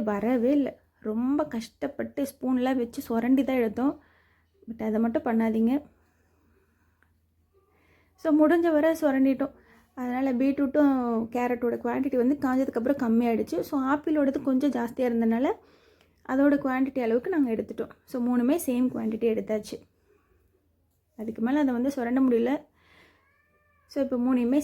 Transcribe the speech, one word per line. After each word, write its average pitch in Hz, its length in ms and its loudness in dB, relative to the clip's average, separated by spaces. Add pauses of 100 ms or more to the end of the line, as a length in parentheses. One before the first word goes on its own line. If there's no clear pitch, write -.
(120)
வரவே 226 480 0
இல்ல. 262 100 0 (400)
ரொம்ப 254 300 0 (160)
கஷ்டப்பட்டு 226 760 -8
ஸ்பூன்லாம் 254 500 -2
வச்சு 233 180 -8 (100)
சுரண்டி 247 400 2
தான் 262 120 0
எடுத்தோம். 233 320 0 (760)
But 226 200 -12
அதை 214 180 0
மட்டும் 285 220 0
பண்ணாதீங்க. 226 460 2 (2500)
So, 320 80 -2 (100)
முடிஞ்ச 330 280 6 (100)
வரை 311 120 4 (120)
சுரண்டிட்டோம். 269 520 2 (480)
அதனால 254 400 -2
பீட்ரூட்டும் 277 500 2 (440)
கேரட்டோட 240 480 -2
குவான்டிட்டி 262 400 -2
வந்து 277 220 2
காஞ்சதுக்கப்புறம் 262 600 0
கம்மியாயிடுச்சு. 226 540 0 (100)
So, 302 80 -4 (160)
ஆப்பிளோடது 294 560 0
கொஞ்சம் 262 280 2
ஜாஸ்தியா 240 340 -2
இருந்தனால 233 420 2 (800)
அதோட 277 240 4 (100)
குவான்டிட்டி 262 400 -2
அளவுக்கு 247 320 0
நாங்க 269 180 2
எடுத்துட்டோம். 214 380 -6 (180)
So, 262 60 -6 (100)
மூணுமே 247 300 2 (100)
சேம் 247 280 0
குவான்டிட்டி 226 400 -2
எடுத்தாச்சு. 208 420 -6 (1400)
அதுக்கு 220 240 -8
மேல 277 180 2
அதை 269 140 2
வந்து 254 180 0
சுரண்ட 247 300 0
முடியல. 240 260 2 (1400)
So, - 120 -8
இப்போ 262 220 -4
மூணையுமே 254 380 2